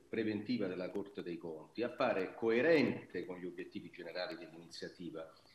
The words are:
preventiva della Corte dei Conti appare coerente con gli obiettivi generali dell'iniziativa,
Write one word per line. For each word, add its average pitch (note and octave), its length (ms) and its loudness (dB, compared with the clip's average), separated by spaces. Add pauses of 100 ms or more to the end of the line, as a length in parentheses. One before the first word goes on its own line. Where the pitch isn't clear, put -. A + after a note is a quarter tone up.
preventiva G#2+ 560 0
della F2+ 240 -2
Corte G2 320 -4
dei E2+ 160 -4
Conti E2 460 -6
appare G#2+ 500 2
coerente A#2 920 4
con F2+ 120 -6
gli F2+ 80 -8
obiettivi F2 460 -8
generali F2 440 -6
dell'iniziativa, E2 960 -10 (240)